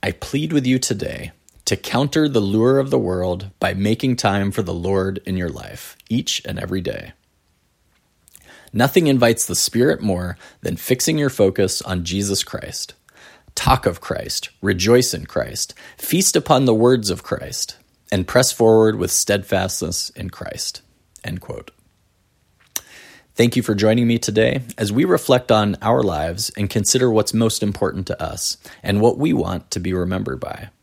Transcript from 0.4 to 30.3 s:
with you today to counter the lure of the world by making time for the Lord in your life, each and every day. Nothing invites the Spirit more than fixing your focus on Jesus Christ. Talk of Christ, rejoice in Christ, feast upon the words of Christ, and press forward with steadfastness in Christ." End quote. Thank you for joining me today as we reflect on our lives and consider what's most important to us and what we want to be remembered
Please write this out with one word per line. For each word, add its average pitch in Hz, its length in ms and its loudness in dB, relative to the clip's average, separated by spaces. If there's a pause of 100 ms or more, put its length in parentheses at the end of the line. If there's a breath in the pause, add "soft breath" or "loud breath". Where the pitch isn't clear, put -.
with 135 140 2
you 131 100 4
today 98 540 -6 (340)
to - 100 0
counter 143 540 0
the 131 100 2
lure 110 400 2
of 135 100 -2
the 127 100 2
world 92 500 -2 (100)
by 92 140 -2
making 110 420 0
time 101 360 0
for 110 100 -4
the 90 120 -4
Lord 95 520 -2
in 92 120 -4
your 87 120 -4
life, - 480 -14 (120)
each - 360 -2
and 98 140 -8
every 92 220 -4
day. - 320 -8 (1600 loud breath)
Nothing 143 340 2
invites 123 380 4
the 87 100 -4
Spirit 127 460 2
more 90 360 -2 (240 loud breath)
than - 160 -4
fixing 151 400 0
your 143 120 0
focus 98 520 0
on 87 240 -4
Jesus 98 380 -2
Christ. - 500 -12 (600 loud breath)
Talk - 320 2
of 85 140 -2
Christ, - 500 -8 (120)
rejoice 101 520 4
in 80 120 -8
Christ, - 480 -6 (240 loud breath)
feast - 400 0
upon 139 260 4
the 123 100 6
words 113 360 4
of 87 120 -4
Christ, - 540 -8 (340)
and 92 180 0
press - 260 2
forward 110 440 6
with 87 140 -2
steadfastness 95 1040 -2
in 87 140 -10
Christ." - 520 -12 (420)
End - 180 -10
quote. - 300 -14 (1600 loud breath)
Thank 117 200 4
you 123 80 0
for 107 120 0
joining 110 320 4
me 117 100 2
today 113 440 0 (160)
as 101 140 -2
we 120 140 2
reflect 139 460 2
on 104 300 2
our 120 220 2
lives 85 540 -2
and 101 120 -2
consider 123 400 2
what's 107 240 2
most 113 300 0
important 98 440 -4
to - 140 -6
us - 360 -6 (260 loud breath)
and 101 160 0
what 113 180 4
we 151 140 2
want 92 400 -2
to - 80 -6
be 90 140 -4
remembered 90 460 -4